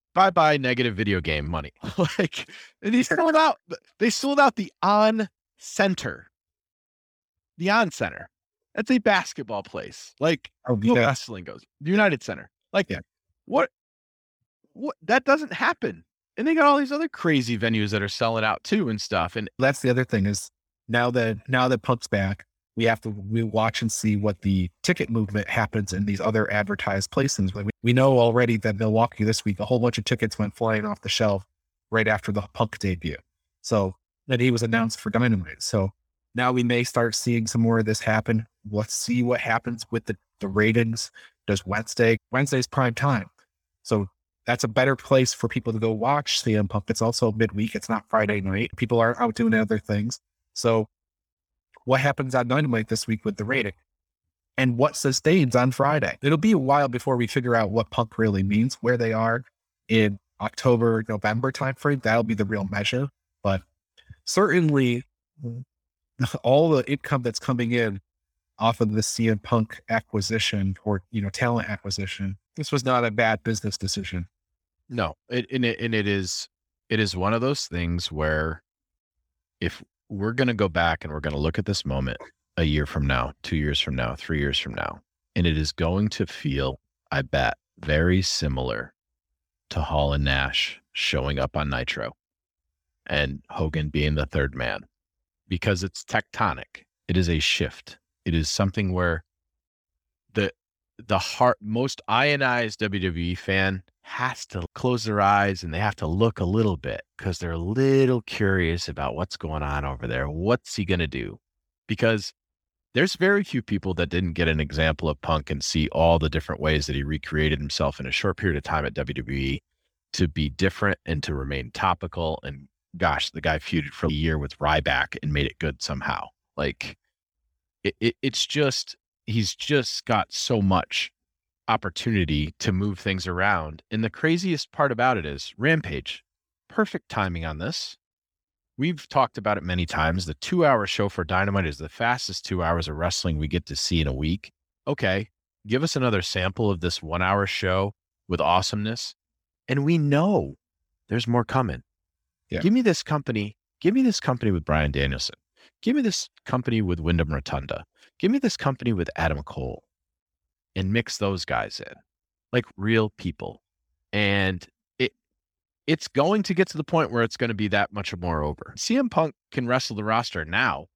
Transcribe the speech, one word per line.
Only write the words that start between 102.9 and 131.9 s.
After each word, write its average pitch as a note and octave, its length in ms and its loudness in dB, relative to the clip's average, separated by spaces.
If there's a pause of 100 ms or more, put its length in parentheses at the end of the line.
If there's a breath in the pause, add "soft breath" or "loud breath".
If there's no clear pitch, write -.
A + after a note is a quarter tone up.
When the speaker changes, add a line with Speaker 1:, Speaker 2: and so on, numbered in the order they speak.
Speaker 1:
W F2 300 0
E F2 40 -2
fan F#2+ 460 0 (220)
has - 440 -6
to F2+ 180 -6 (100)
close B2 280 -2
their G#2+ 180 0
eyes G2+ 420 4
and E2 100 -8
they E2 60 -4
have G#2 160 0
to E2 120 -4
look G#2 320 2
a F#2+ 60 0
little G2+ 300 2
bit C2 260 -6 (160)
'cause F2+ 220 -6
they're F2 120 -6
a E2 60 -4
little B2+ 640 2
curious F2+ 680 0
about C2+ 260 -6
what's E2+ 220 -6
going D2+ 260 -6
on C#2+ 220 -4
over C#2 200 -8
there. B1+ 240 -4
What's F#2 460 -2
he G#2 100 -2
gonna F2 220 0
do? A1+ 320 -8 (480)
Because A2 460 0 (600)
there's E3+ 220 2
very G3+ 280 2
few B2+ 180 -4
people F#2+ 340 -4
that F2 140 0
didn't F2 240 -2
get E2 140 2
an D#2 120 2
example D#2 500 0
of D2 120 -6
Punk D#2+ 280 -2
and C#2+ 140 -6
see D2+ 260 0
all E2 300 4
the D2+ 100 2
different - 320 -4
ways D2+ 260 0
that C#2 80 -4
he C#2 80 -4
recreated D2+ 560 -2
himself C#2+ 400 -4
in C2+ 60 -10
a B1+ 60 -10
short F#2+ 260 -2
period F2 200 0
of C#2+ 60 -6
time D2+ 220 -2
at C#2 80 -6
W C#2 200 -6
W C2+ 240 -8
E C#2 240 -4 (520)
to F#2 140 2
be D2+ 220 -2
different F#2+ 560 0
and E2 180 -4
to D#2+ 100 -6
remain C2+ 380 -6
topical. E2+ 720 -2
And C#2 240 -12 (300)
gosh, D#2 340 0
the D#2 100 -10
guy D#2 160 0
feuded - 360 -4
for - 140 -4
a D#2+ 40 0
year D#2 260 0
with C#2+ 220 -8
Ryback D2+ 640 0
and D3+ 100 -4
made C#3+ 140 0
it - 100 -10
good D3+ 240 -6
somehow. - 460 -6 (300)
Like, - 400 -6 (840)
it, G2+ 160 -2
it, A#2 220 0
it's - 240 -2
just, - 500 -2 (300)
he's A2 300 0
just - 500 -2
got G#2+ 280 0
so - 280 0
much - 500 0 (560)
opportunity F2+ 920 -2